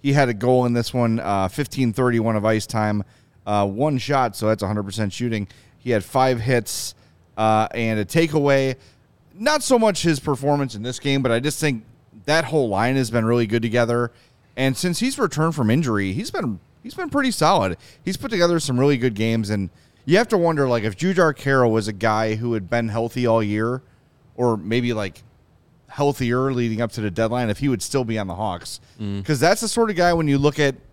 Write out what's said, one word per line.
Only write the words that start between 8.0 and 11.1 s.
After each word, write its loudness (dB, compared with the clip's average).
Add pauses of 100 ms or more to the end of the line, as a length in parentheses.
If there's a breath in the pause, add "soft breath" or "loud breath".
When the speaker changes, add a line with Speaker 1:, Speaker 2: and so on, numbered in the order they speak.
Speaker 1:
takeaway. 2 (580 soft breath)
Not 0
so 2
much 2
his 0
performance -2
in -10
this -8
game, 0